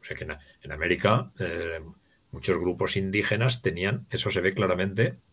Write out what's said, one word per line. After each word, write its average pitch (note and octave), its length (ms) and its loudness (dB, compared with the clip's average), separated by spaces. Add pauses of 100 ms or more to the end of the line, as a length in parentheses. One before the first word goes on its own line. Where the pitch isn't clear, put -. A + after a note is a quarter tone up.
O - 20 -20
sea - 120 -8
que - 80 -10
en, D2+ 120 -8 (280)
en - 80 -12
América, F2 680 2
eh, E2+ 400 -4 (520)
muchos - 260 0
grupos F2+ 400 0
indígenas G#2 640 2
tenían, F2+ 480 -2
eso - 220 -4
se F#2+ 100 0
ve F#2+ 120 2
claramente G2 680 0 (140)